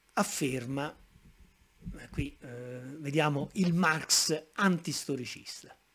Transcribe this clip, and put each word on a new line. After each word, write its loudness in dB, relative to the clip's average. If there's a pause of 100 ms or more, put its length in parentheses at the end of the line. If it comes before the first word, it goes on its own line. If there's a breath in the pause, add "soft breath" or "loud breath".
(140)
afferma, -2 (1040)
eh, -16
qui, -4
eh, -10 (180)
vediamo 2
il 4
Marx 2
antistoricista. 0 (280)